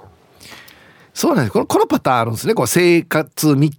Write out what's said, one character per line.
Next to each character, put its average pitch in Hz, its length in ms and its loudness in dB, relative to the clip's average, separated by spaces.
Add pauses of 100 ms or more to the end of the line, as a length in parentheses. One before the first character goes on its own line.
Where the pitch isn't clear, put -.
(1160)
そ - 180 -2
う - 20 0
な 170 80 0
ん - 20 0
で 104 40 -4
す。 - 40 -10
こ 214 80 0
の、 269 60 -4
こ - 120 -2
の 427 80 2
パ 285 140 -2
タ 139 120 0
ー - 40 2
ン - 20 0
あ 113 80 0
る 113 60 -6
ん - 20 -4
で 117 60 -10
す 135 60 -8
ね。 220 80 0
こ 147 100 -2
う、 - 20 -4
生 170 360 2
活 156 540 -2
密 147 220 0